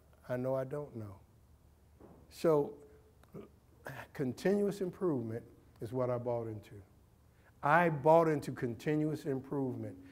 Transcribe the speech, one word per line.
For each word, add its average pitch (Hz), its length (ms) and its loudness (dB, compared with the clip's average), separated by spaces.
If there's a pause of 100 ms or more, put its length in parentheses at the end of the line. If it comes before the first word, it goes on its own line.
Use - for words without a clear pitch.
(280)
I 127 100 -4
know 131 180 -2
I 135 80 -2
don't 135 320 -10
know. 104 200 -12 (1120)
So 151 440 2 (1400)
continuous 185 680 0
improvement 127 640 -2 (380)
is 113 100 -6
what 127 180 0
I 123 80 0
bought 117 300 -2
into. 107 280 -10 (880)
I 165 260 6
bought 156 380 6
into 147 240 0
continuous 151 720 -2
improvement 131 720 -4 (160)